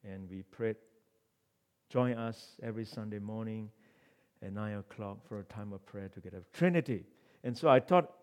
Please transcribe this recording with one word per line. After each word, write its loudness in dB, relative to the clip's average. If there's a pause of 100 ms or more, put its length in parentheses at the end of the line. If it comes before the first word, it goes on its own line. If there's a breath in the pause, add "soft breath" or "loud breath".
And -12
we -10
prayed, -4 (1120)
"Join 2
us -8
every -6
Sunday -8
morning -6 (720 soft breath)
at -10
nine -4
o'clock -10
for -10
a -10
time -12
of -14
prayer -12
together." -14
Trinity. 2 (380 soft breath)
And -4
so 4
I 12
thought 6 (140)